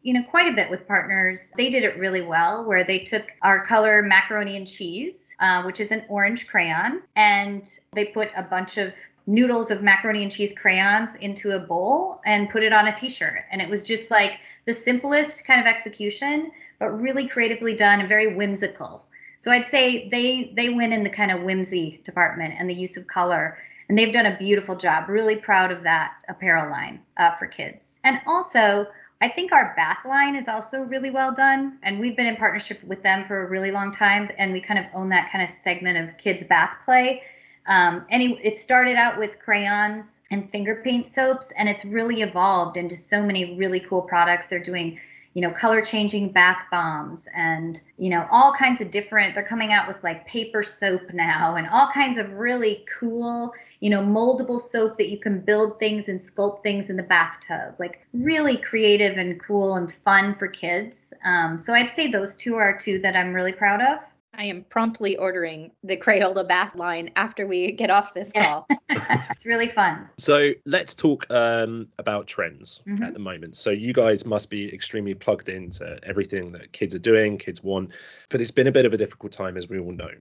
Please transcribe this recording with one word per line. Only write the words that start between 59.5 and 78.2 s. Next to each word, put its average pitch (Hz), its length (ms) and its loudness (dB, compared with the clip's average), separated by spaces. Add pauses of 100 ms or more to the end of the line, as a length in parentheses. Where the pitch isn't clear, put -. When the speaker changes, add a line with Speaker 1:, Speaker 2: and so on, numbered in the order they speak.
Speaker 1:
and 175 180 -4 (120)
fun 196 300 4
for 196 120 -6
kids. 185 680 -8 (120)
Um, 165 320 0
so 233 160 -4
I'd 240 180 2
say 311 180 -2
those 202 240 -2
two 233 220 -6
are 196 220 2
two 190 220 -4
that 190 180 0
I'm 180 160 -2
really 185 180 -2
proud 208 300 0
of. 285 180 2 (400)
Speaker 2:
I 214 40 -6
am 190 260 -8
promptly 226 480 -2
ordering 165 540 -4 (100)
the 190 160 -4
Crayola 190 500 2
bath 180 280 2
line 170 400 -6
after 208 320 -2
we 180 240 0
get 220 180 -2
off 202 240 2
this 196 220 -10
Speaker 1:
Yeah. 208 100 4
Speaker 2:
call. 156 260 -2
Speaker 1:
<laughs> - 60 2 (540)
It's - 140 -10
really 233 240 0
fun. 185 480 0
Speaker 3:
So 147 340 4 (140)
let's 143 280 -2
talk, 147 380 0
um, 117 560 0 (100)
about 104 300 -6
trends - 600 -10
Speaker 1:
Mm-hmm. 202 160 -4
Speaker 3:
at 233 100 -8
the - 60 -14
moment. 85 360 -12
So - 160 -2
you 110 220 -4
guys 113 320 4
must 107 240 -4
be 101 220 -8
extremely 101 440 -8
plugged 98 340 -2
into 90 540 -12
everything 92 480 -6
that 87 200 -20
kids 92 220 -6
are 90 60 -8
doing, 107 380 4
kids - 260 -12
want, 95 300 -4 (360)